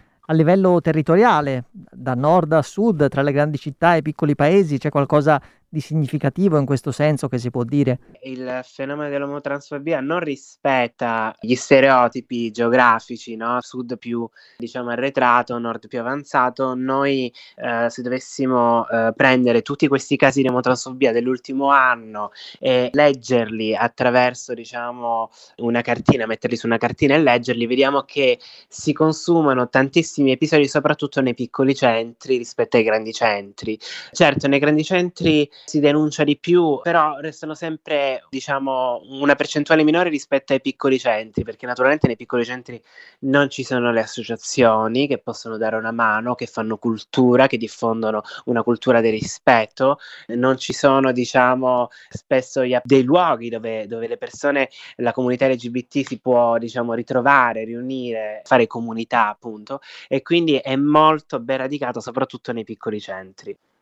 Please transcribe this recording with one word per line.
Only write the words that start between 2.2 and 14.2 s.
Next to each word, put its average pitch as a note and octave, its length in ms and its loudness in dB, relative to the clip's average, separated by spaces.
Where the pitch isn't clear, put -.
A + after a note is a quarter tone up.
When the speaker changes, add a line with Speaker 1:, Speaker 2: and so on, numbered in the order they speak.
Speaker 1:
a D#3 100 4
sud, F3+ 460 0
tra C#3 140 -2
le C#3+ 100 0
grandi D3 260 0
città - 360 0
e D#3+ 40 2
i D#3 40 -2
piccoli D3+ 340 -2
paesi? D3+ 420 2
C'è D3+ 100 -4
qualcosa D3 540 2
di D#3 80 -4
significativo D#3 800 0
in C#3 80 2
questo C#3 240 -2
senso D3 380 0
che B2 100 -4
si A#2+ 100 -4
può A#2+ 140 -4
dire? C3 380 0
Speaker 2:
Il B2+ 400 -8
fenomeno C#3+ 440 -10
dell'omotransfobia C#3+ 920 -6
non D3+ 180 -4
rispetta B2 1200 -4
gli A2+ 160 -2
stereotipi B2 960 2
geografici, A#2 840 0
no? A#2 240 -4
Sud B2 360 -10
più, A#2 320 -6